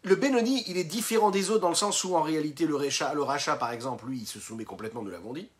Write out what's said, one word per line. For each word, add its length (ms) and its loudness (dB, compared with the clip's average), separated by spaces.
Le 120 6
Benoni, 520 2
il 100 -2
est 60 0
différent 480 2
des 180 2
autres 120 4
dans 80 4
le 60 2
sens 280 0
où, 120 0
en 60 6
réalité, 460 0
le 80 0
Recha, 400 0
le 80 2
Racha, 320 0
par 160 -2
exemple, 340 -6
lui, 140 -4
il 80 -8
se 120 -10
soumet 240 -10
complètement, 380 -8
nous 80 -6
l'avons 240 -10
dit. 160 -10